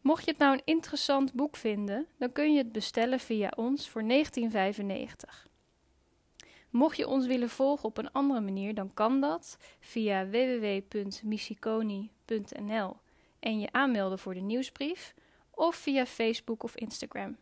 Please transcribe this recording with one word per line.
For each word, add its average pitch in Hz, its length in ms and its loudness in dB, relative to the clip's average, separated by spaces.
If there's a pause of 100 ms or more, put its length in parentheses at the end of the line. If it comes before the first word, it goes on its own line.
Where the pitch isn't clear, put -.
Mocht 302 240 2
je 330 60 2
het 302 80 -4
nou 277 140 6
een 269 120 -2
interessant 285 680 2
boek 285 220 -2
vinden, 208 500 -2 (120)
dan 247 140 -4
kun 302 220 4
je 294 40 8
het 240 140 2
bestellen 233 480 0
via 208 360 0
ons 262 340 -2
voor 220 140 -6
negentien 240 480 2
vijfennegentig. 202 960 -4 (1200)
Mocht 285 280 4
je - 100 0
ons 262 180 2
willen 240 240 0
volgen 277 360 0
op 220 120 -4
een 220 140 -6
andere 277 300 2
manier, 196 320 -2
dan 196 200 -6
kan 254 280 2
dat 311 360 -2 (220)
via 196 480 0
w 196 40 -6
w 247 300 2
w 196 260 -2
punt 202 360 -6
missiekoni 214 880 -4 (140)
punt 214 340 -4
n 214 200 -2
l 190 180 -4 (420)
en 220 200 -2
je 208 120 -4
aanmelden 208 480 2
voor 190 140 -8
de 185 60 -8
nieuwsbrief 254 760 -4 (380)
of 330 240 2
via 269 300 2
Facebook 226 580 -2
of 233 120 -8
Instagram. - 680 -8